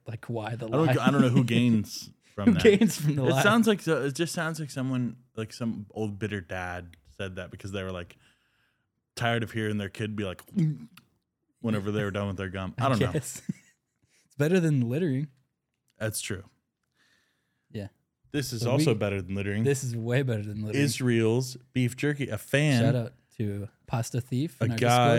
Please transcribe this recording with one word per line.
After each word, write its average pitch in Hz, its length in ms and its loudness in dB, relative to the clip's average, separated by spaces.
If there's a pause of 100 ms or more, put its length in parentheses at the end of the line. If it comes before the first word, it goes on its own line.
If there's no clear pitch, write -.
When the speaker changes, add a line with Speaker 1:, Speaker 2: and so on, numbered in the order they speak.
Speaker 1:
like, 113 200 -10
why 113 300 -4
the 113 100 -8
Speaker 2:
I 110 40 -6
don't, 147 160 4 (100)
Speaker 1:
lie. - 0 - (100)
Speaker 2:
I 127 40 -2
don't 139 120 2
know 131 80 4
who 135 140 4
Speaker 1:
<laughs> 117 140 0
Speaker 2:
gains 117 520 0 (240)
from - 140 0
Speaker 1:
Who 226 60 6
Speaker 2:
that. 165 80 0
Speaker 1:
gains 202 380 6
from 147 160 0
the 135 100 0
Speaker 2:
It - 40 4
Speaker 1:
lie? 131 120 4
Speaker 2:
sounds 214 240 6
like 208 140 4
so, 156 240 0
it 143 100 -2
just 160 200 -4
sounds 160 260 -4
like 147 100 -8
someone, 127 460 -2 (200)
like, 110 160 -6
some 107 400 -6
old 104 260 -4
bitter 104 240 -4
dad 90 540 -8 (200)
said 95 200 -8
that 90 140 -10
because 98 220 -14
they 98 100 -4
were, 92 100 -6
like, 87 240 -12 (1000)
tired 117 260 0
of 104 100 -6
hearing 107 240 -2
their 101 140 -4
kid 107 260 -6
be 104 80 -4
like, 90 160 -8 (1200)
whenever 104 320 -2
they 104 100 0
were 101 80 -2
done 101 180 -2
with 95 80 -6
their 95 120 -4
gum. 92 300 -8
I 123 100 0
don't 127 120 2
know. 123 140 0
Speaker 1:
Yes. - 320 -8
<laughs> - 60 -4 (720)
It's - 100 -20
better 165 240 2
than 147 280 2
littering. 139 380 0 (720)
Speaker 2:
That's 107 220 -4
true. 95 240 -8 (1300)
Speaker 1:
Yeah. 101 160 -8 (440)
Speaker 2:
This 143 200 -4
is 113 100 -6
Speaker 1:
So 120 80 0
Speaker 2:
also 143 220 4
Speaker 1:
we, 107 60 0
Speaker 2:
better 101 220 -2
than 92 140 -6
littering. 101 300 -2
Speaker 1:
this 139 200 0
is 120 120 -4
way 120 260 0
better 117 200 -2
than 104 220 -6
littering. 120 200 0
Speaker 2:
Israel's 120 720 2 (160)
beef 123 240 0
jerky. 143 320 -2
A 107 100 -4
fan. 139 440 2
Speaker 1:
Shout 117 120 4
out 120 180 -4 (260)
to 101 300 -4 (180)
Pasta 120 340 -4
Thief 135 400 -4
Speaker 2:
A 113 60 0
Speaker 1:
in 123 40 2
our 117 80 -2
Speaker 2:
guy 120 400 6